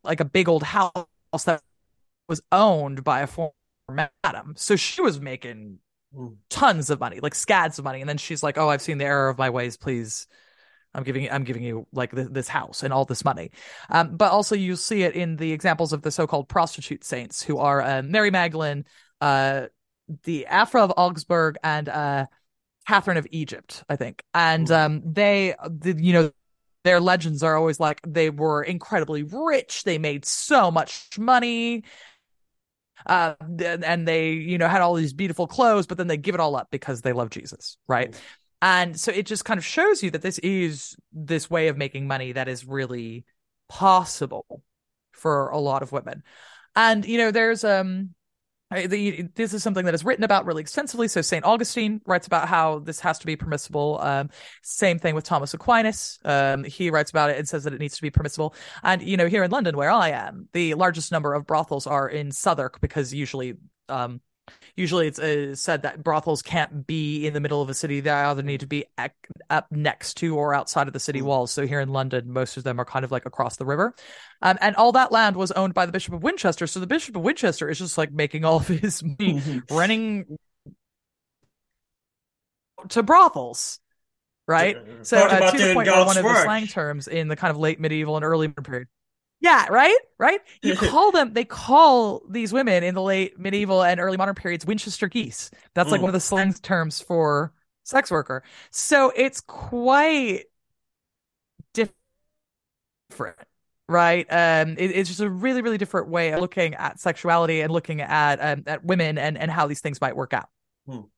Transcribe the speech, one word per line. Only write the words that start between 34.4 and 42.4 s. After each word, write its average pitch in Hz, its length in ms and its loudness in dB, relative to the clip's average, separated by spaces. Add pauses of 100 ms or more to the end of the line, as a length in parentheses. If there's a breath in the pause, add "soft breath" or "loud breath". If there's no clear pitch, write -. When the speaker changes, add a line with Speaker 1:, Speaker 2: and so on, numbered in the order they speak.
Speaker 1:
know, 165 100 2
had 180 140 4
all 175 120 4
these 156 200 0
beautiful 170 340 -4
clothes, 220 400 4
but 175 100 -8
then 175 100 -4
they 156 100 -2
give 170 180 -4
it 170 60 0
all 147 140 2
up 123 160 -6
because 131 300 -8
they 127 120 0
love 120 160 -2
Jesus, - 480 -16 (100)
right? 123 240 0
Speaker 2:
Mm. - 60 -20 (440 loud breath)
Speaker 1:
And 180 380 2
so - 120 -2
it 190 140 -2
just - 180 -8
kind 220 140 -2
of 160 80 -8
shows 392 380 2
you 170 80 -2
that 156 100 -6
this 185 180 -6
is 175 560 -4 (160)
this 156 380 -6
way 160 180 2
of 143 100 -2
making 139 300 -6
money 131 240 -4
that 127 160 -4